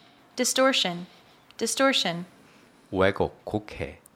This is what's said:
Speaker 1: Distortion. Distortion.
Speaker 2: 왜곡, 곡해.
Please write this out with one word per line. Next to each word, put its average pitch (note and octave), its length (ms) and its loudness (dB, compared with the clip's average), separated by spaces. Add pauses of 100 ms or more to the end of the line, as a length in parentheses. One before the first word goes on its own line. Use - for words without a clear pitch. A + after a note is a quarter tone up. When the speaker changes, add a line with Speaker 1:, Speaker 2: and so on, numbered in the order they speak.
(360)
Speaker 1:
Distortion. B3 720 0 (500)
Distortion. G#3+ 680 0 (680)
Speaker 2:
왜곡, F#2+ 520 2
곡해. - 540 -8 (180)